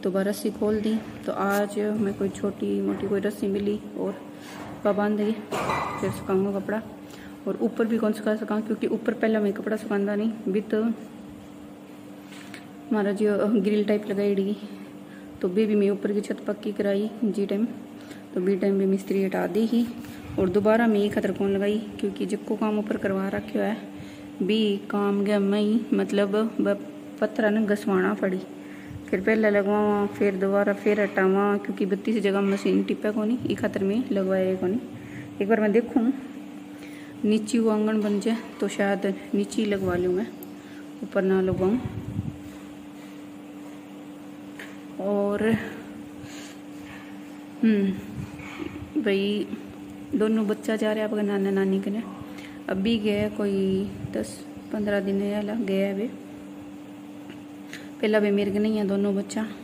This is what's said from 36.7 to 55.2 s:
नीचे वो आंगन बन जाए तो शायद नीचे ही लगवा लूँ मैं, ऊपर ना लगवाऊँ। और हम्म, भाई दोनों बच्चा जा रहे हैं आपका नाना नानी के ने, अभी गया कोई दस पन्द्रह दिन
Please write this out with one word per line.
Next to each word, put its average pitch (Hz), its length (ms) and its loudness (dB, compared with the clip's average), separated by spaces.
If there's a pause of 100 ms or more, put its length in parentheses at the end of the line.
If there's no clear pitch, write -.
नीचे 214 420 2
वो 226 100 4
आंगन 214 320 2
बन 208 180 2
जाए 226 180 0 (220)
तो 202 80 2
शायद 196 380 2 (300)
नीचे 202 260 0
ही 214 60 2
लगवा 190 280 0
लूँ 180 180 2
मैं, 202 140 0 (760)
ऊपर 196 180 0
ना 190 200 4
लगवाऊँ। 185 380 2 (3250)
और 202 420 2 (2250)
हम्म, 202 280 4 (1120)
भाई 202 440 2 (680)
दोनों 220 320 4
बच्चा 214 280 0
जा 214 160 2
रहे 214 120 0
हैं 214 60 0
आपका 208 120 0
नाना 196 300 2
नानी 190 300 4
के 196 80 -2
ने, 214 140 -2 (640)
अभी 196 300 2
गया 208 300 2
कोई 202 300 0 (540)
दस 220 160 -4 (420)
पन्द्रह 208 280 0
दिन 196 220 0